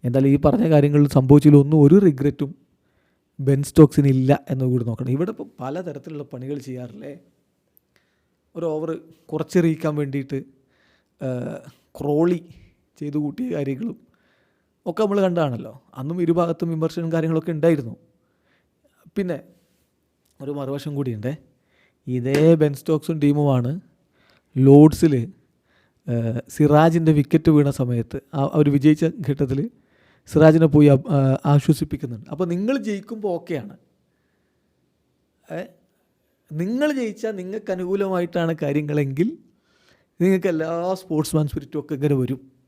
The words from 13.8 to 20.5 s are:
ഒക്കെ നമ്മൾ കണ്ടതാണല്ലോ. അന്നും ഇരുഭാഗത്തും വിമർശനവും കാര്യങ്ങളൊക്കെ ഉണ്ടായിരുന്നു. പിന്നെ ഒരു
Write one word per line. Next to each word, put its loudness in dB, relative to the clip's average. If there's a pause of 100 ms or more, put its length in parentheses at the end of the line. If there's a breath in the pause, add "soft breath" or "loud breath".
ഒക്കെ -6
നമ്മൾ 0
കണ്ടതാണല്ലോ. -4 (260)
അന്നും -8
ഇരുഭാഗത്തും -2
വിമർശനവും -6
കാര്യങ്ങളൊക്കെ -2
ഉണ്ടായിരുന്നു. 0 (1200)
പിന്നെ -4 (1080)
ഒരു -8